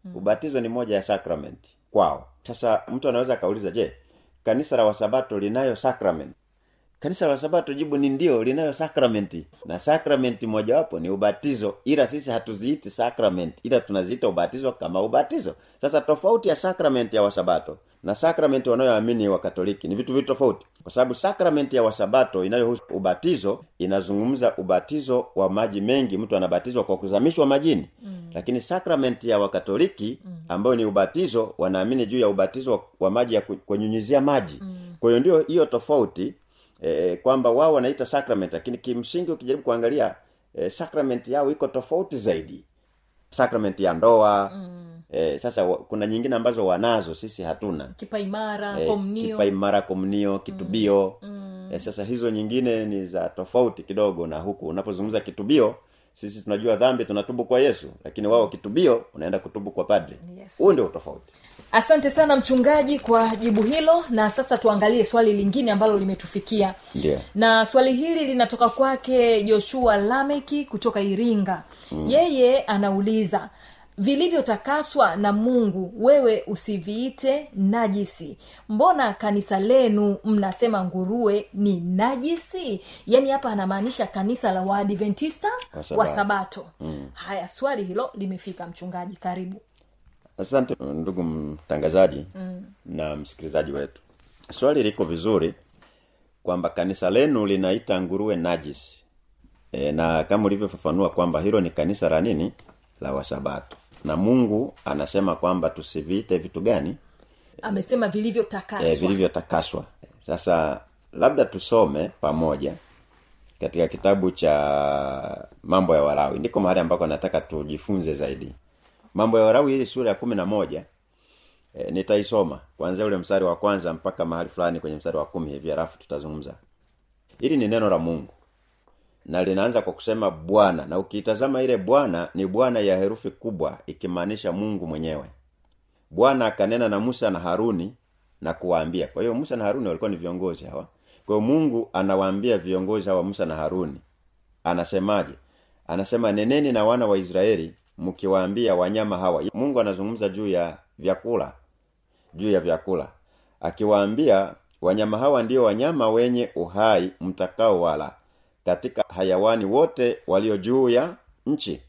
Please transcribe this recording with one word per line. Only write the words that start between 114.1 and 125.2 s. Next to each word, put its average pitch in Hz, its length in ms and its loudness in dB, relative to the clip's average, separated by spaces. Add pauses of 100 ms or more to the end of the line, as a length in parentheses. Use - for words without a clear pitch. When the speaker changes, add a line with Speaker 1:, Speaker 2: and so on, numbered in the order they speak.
Speaker 2:
cha 71 1160 -2 (160)
Mambo 87 320 4
ya 73 80 4
Walawi. 73 360 0
Ndiko - 200 -2
mahali 92 200 2
ambako 85 280 0
nataka 78 340 -2
tujifunze 78 720 -6
zaidi. 67 420 -8 (580)
Mambo 113 260 2
ya 110 60 6
Walawi, 131 260 4
hili 135 140 0
sura 123 240 -2
ya 95 60 0
kumi 117 200 -4
na 92 100 -2
moja, 92 400 -4 (880)
e, - 180 -8
nitaisoma 95 680 0 (180)
kuanzia 92 280 -2
ule 101 120 0
mstari 95 280 0
wa 85 100 2
kwanza 92 380 -2
mpaka 87 320 -6
mahali 82 240 -4
fulani 87 300 -2
kwenye 78 180 -8
mstari 80 200 -6
wa 76 80 -2